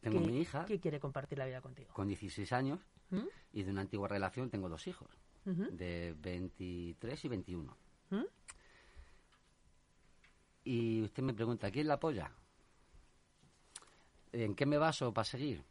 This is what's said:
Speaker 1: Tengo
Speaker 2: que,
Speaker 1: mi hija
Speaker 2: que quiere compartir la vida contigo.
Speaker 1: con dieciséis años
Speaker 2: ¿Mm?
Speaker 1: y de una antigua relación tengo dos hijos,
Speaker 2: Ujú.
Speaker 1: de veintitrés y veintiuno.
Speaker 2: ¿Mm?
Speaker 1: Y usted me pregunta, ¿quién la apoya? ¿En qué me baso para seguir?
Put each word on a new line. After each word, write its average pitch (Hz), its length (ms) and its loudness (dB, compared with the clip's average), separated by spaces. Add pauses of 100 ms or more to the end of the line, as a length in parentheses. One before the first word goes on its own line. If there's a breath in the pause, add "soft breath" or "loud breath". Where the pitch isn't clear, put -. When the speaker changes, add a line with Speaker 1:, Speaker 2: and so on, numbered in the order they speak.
Speaker 1:
Tengo 104 200 4
Speaker 2:
que, 85 60 6
Speaker 1:
mi 120 140 4
hija 165 240 0
Speaker 2:
que 202 160 0
quiere 151 200 0
compartir 139 380 -4
la 135 80 -2
vida 127 140 -6
contigo. 127 320 -16
Speaker 1:
con 98 160 0
dieciséis 98 440 -2
años 135 280 2 (300)
Speaker 2:
¿Mm? 202 160 0 (260 loud breath)
Speaker 1:
y 104 120 -2
de 95 60 -2
una 98 120 0
antigua 98 260 -2
relación 101 400 0
tengo 98 220 -2
dos 82 160 -6
hijos, - 240 -10 (340)
Speaker 2:
Ujú. 185 200 0 (120)
Speaker 1:
de 85 420 -2
veintitrés 90 1080 -4
y - 20 0
veintiuno. 90 480 -4 (340)
Speaker 2:
¿Mm? 202 120 2 (2500 loud breath)
Speaker 1:
Y 117 380 4
usted 107 200 0
me 131 120 2
pregunta, 113 360 0
¿quién 151 180 2
la 147 60 8
apoya? 139 380 0 (2000 loud breath)
¿En 110 220 2
qué 139 120 4
me 147 120 6
baso 147 340 4
para 113 120 4
seguir? 123 460 -2